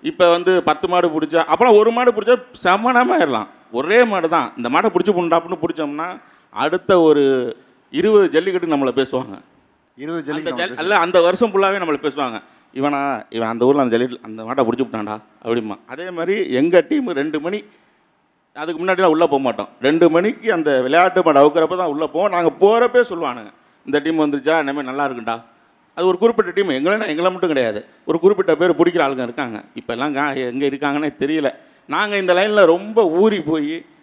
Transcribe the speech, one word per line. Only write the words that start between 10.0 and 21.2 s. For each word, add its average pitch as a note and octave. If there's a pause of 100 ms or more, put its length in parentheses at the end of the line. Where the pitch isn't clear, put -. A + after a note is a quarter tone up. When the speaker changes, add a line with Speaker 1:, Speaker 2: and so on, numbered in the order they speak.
Speaker 1:
அந்த D#3+
Speaker 2:
ஜல்லிக்கட்டு D#3
Speaker 1:
ஜல்-, F#3
Speaker 2:
நம்மளை -
Speaker 1:
அல்ல, F3+
அந்த F3
வருஷம் F#3+
ஃபுல்லாவே G3
நம்மளை D#3+
பேசுவாங்க. C3 (320)
"இவனா, C#3
இவன் A2+
அந்த A#2
ஊர்ல C#3
அந்த A#2
ஜல்லிக்கட்டு B2
அந்த A2
மாட்டை B2+
பிடிச்சி A#2+
விட்டான்டா" G#2+ (260)
அப்படிமா. A#2 (120)
அதே E3
மாதிரி F3+
எங்க D#3+
டீம் C#4
ரெண்டு D3+
மணி, F#3+ (880)
அதுக்கு D#3+
முன்னாடிலாம் F#3+
உள்ள E3
போக C#3
மாட்டோம். G#2+ (140)
ரெண்டு D#3+
மணிக்கு G#3
அந்த D3
விளையாட்டு F3